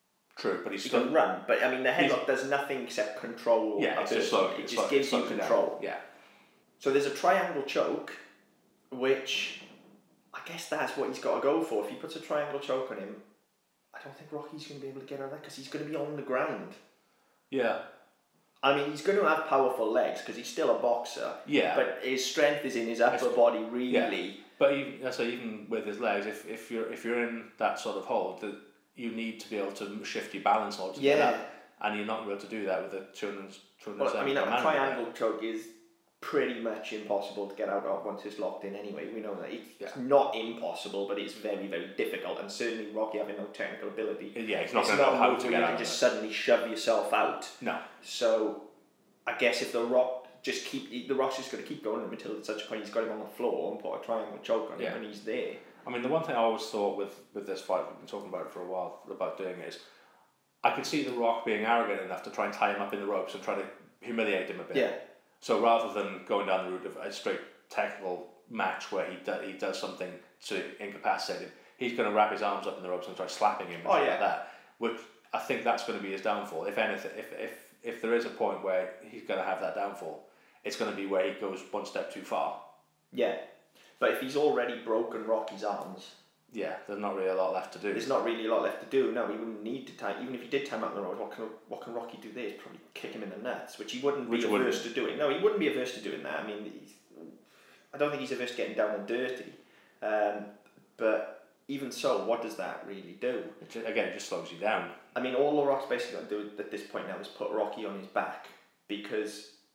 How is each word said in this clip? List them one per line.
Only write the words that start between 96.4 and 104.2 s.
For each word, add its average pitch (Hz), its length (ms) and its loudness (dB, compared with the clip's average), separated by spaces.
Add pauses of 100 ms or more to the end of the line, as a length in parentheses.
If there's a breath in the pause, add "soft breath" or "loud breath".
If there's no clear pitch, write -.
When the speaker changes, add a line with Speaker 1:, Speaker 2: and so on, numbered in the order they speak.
Speaker 2:
I 107 60 -6
mean, 104 240 -8 (100)
he's, - 120 -20 (1040 loud breath)
I 143 40 -10
don't 147 120 4
think 139 100 -4
he's 127 120 -4
averse 123 180 -4
to - 60 -8
getting 107 200 -2
down 113 180 4
and 101 120 -4
dirty. - 460 -2 (500 soft breath)
Um, 104 440 2 (520)
but - 480 0 (220)
even 135 220 -4
so, 117 360 2
what 113 160 2
does 110 140 -6
that - 300 -6
really 95 340 -12
do? 123 240 0 (180)
Speaker 1:
It - 80 -16
ju-, 113 160 -6
again, 104 220 0
it - 60 -6
just - 140 -8